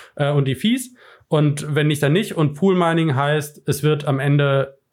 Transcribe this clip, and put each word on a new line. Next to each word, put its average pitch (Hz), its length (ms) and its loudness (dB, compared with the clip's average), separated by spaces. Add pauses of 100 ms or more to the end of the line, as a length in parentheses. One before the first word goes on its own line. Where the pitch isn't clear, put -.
(160)
äh, 143 140 0
und 143 160 2
die 135 80 -2
Fees. 247 380 -2 (360)
Und 151 460 0
wenn 151 120 2
nicht, 151 160 0
dann 143 100 2
nicht. 214 240 -2
Und 147 200 0
Pool-Mining 165 580 2
heißt, 147 500 -2
es 147 180 -4
wird 151 220 0
am 135 160 -2
Ende 143 560 0 (160)